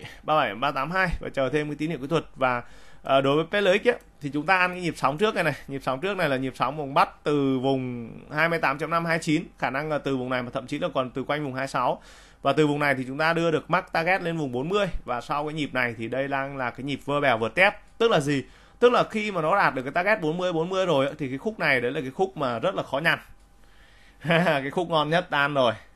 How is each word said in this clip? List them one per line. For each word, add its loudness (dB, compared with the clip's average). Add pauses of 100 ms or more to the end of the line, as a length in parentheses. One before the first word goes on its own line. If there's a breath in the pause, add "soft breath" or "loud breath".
(240 loud breath)
ba 2
bảy, 2
ba -2
tám -4
hai 2 (120)
và -8
chờ 0
thêm -2
cái -8
tín -4
hiệu -6
kỹ -8
thuật. 0 (100)
Và, 0 (400 loud breath)
ờ, 4
đối 4
với 2
P 0
L 4 (160)
X 0
ấy, 4 (240)
thì -8
chúng -4
ta 4
ăn 2
cái -8
nhịp -2
sóng 0
trước 0
này 0
này. 0 (120)
Nhịp -8
sóng -2
trước -2
này 0
là 0
nhịp -4
sóng -2
vùng -6
bắt 4 (140)
từ 2
vùng -2 (200)
hai 2
mươi 0
tám 0
chấm -4
năm, 0
hai 0
chín, 0 (160)
khả 0
năng -4
là -2
từ -2
vùng -4
này 0
mà -10
thậm -6
chí -6
là -2
còn -2
từ -6
quanh -2
vùng -6
hai -4
sáu. 0 (400 loud breath)
Và 2
từ 4
vùng 0
này 2
thì -2
chúng -8
ta 2
đưa 2
được -2
max 2
target 0
lên -4
vùng -2
bốn -4
mươi. 2 (180)
Và -4
sau -4
cái -6
nhịp -4
này 0
thì -6
đây -2
đang -4
là -4
cái -8
nhịp -4
vơ 0
bèo 4
vượt -2
tép. 2
Tức 4
là 4
gì? 0 (360 loud breath)
Tức 6
là 4
khi -4
mà -2
nó 2
đạt 4
được -4
cái -8
target 2
bốn 0
mươi, 0
bốn 0
mươi 0
rồi 4
ấy, -4
thì -4
cái -6
khúc -6
này 4
đấy 0
là -4
cái -8
khúc -2
mà -2
rất -2
là -2
khó -4
nhằn. 2 (1040 soft breath)
<laughs> -6 (180)
Cái 0
khúc -2
ngon 2
nhất 0
tan 2
rồi. 4 (220)